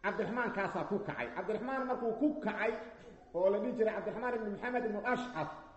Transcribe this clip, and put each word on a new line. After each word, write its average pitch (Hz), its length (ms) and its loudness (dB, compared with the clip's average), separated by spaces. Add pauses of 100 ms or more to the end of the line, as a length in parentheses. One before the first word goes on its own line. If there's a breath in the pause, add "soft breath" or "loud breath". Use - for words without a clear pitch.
Cabdiraxmaan 208 500 0
kaasaa 190 320 0
ku 196 140 0
kacay. 123 360 -2
Cabdiraxmaan 233 520 -2
markuu 233 320 0
ku 302 220 2
kacay, 202 320 0 (640)
oo 185 160 6
la 214 80 4
dhihi 226 140 0
jiray 214 220 4
Cabdiraxmaan 214 400 -2
ibn 220 160 -2
Maxamed 240 340 0
ibn 208 120 0
al-Ashcaf 202 520 0 (280)